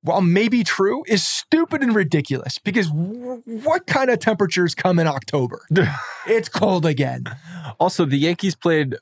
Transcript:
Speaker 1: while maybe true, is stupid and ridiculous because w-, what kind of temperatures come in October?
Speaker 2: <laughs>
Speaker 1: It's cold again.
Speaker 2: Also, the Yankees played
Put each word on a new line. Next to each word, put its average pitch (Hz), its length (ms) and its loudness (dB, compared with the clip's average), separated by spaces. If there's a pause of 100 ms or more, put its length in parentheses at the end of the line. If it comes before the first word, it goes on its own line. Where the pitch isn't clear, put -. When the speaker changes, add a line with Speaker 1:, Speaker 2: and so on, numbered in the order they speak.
Speaker 1:
while 165 220 2
maybe 202 420 4
true, 208 420 0
is 202 200 2
stupid 320 560 0
and 240 120 2
ridiculous 143 640 0
because 196 300 0
w-, 233 560 -6
what 285 420 -2
kind 269 220 2
of 240 120 2
temperatures 180 540 0
come 180 240 2
in 165 80 4
October? 139 640 -4
Speaker 2:
<laughs> 156 60 2 (500)
Speaker 1:
It's 220 240 0
cold 185 360 0
again. 127 380 -2 (540)
Speaker 2:
Also, 180 260 2
the 139 140 0
Yankees 170 360 0
played 151 480 0